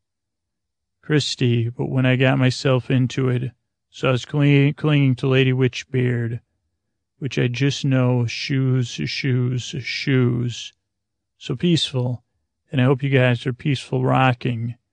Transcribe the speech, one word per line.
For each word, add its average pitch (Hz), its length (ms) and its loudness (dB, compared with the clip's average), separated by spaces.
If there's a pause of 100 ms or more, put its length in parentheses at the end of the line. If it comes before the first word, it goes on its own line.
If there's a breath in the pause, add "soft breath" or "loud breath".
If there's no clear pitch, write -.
(1040)
Christy, 120 680 0
but 127 180 -6
when 131 200 0
I 127 80 4
got 131 240 2
myself 127 540 0
into 131 360 0
it, 123 220 -2 (400)
so - 180 -4
I 131 40 2
was 123 120 -2
cling-, 143 500 4
clinging 143 420 2
to - 100 -4
Lady 131 260 2
Witchbeard, 123 840 -2 (800)
which 139 220 -4
I 127 80 2
just 127 360 -2
know, 127 420 2
shoes, 131 640 -2
shoes, 127 880 -4
shoes. 123 920 -2 (680)
So - 180 -8
peaceful, 127 680 -2 (480)
and 135 100 0
I 127 40 4
hope 131 180 2
you 139 80 -2
guys 127 380 2
are 127 40 -4
peaceful 127 520 -4
rocking 127 720 0 (160)